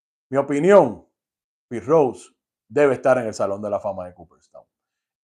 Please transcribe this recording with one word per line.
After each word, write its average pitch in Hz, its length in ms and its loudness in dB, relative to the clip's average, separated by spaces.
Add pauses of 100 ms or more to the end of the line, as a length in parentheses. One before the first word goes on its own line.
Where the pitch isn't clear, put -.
(300)
Mi 131 80 -4
opinión, 143 680 2 (600)
Pete 113 160 -10
Rose 135 460 0 (360)
debe 139 280 0
estar 127 240 0
en 117 80 -6
el 104 80 -8
Salón 101 260 -6
de 104 100 -8
la 101 80 -4
Fama 92 280 -10
de 90 80 -18
Cooperstown. - 520 -20 (580)